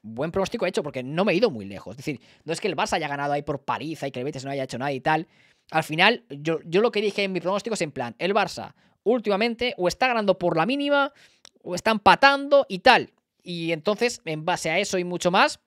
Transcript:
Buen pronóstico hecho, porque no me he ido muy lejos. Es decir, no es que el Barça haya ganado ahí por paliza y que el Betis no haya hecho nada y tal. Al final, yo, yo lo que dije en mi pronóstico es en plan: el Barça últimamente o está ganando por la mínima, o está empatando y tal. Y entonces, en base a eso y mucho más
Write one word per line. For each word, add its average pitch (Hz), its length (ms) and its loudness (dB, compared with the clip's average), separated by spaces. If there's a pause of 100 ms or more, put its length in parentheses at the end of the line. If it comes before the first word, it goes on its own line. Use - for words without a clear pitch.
Buen 120 300 -6
pronóstico 190 340 -2
hecho, 180 160 -2
porque 135 220 -8
no 156 200 -2
me 202 100 2
he - 20 2
ido 208 160 2
muy 107 140 -10
lejos. 98 260 -14
Es 117 60 -16
decir, 139 220 -8 (260)
no 156 80 -6
es - 80 -6
que 214 60 -4
el 160 80 -4
Barça 208 180 -2
haya 160 140 -2
ganado 143 260 -4
ahí 143 100 -2
por 143 200 -6
paliza 139 440 -6
y 131 40 -6
que 127 100 -10
el 127 40 -6
Betis 139 180 -8
no 139 60 -10
haya 139 140 -4
hecho 131 160 -8
nada 143 120 -4
y 131 100 -6
tal. 156 260 0 (420)
Al 160 140 0
final, 185 460 2
yo, 147 360 -4
yo 170 160 2
lo 233 100 2
que 208 100 -2
dije 202 220 -2
en 190 80 -2
mi 180 100 -4
pronóstico 196 340 -4
es 185 60 -6
en 151 100 -4
plan: 120 260 -8
el 185 160 -2
Barça 180 400 -2 (300)
últimamente 226 760 0
o 180 100 0
está 262 200 0
ganando 202 320 2
por 170 180 0
la 160 80 4
mínima, 285 480 0 (540)
o 175 80 -6
está 214 160 0
empatando 277 800 6
y 185 100 -4
tal. 214 320 6 (300)
Y 170 300 -4
entonces, 202 540 -2
en 156 200 -6
base 175 240 -2
a 165 80 0
eso 196 220 -2
y 180 40 -2
mucho 180 280 0
más 254 360 2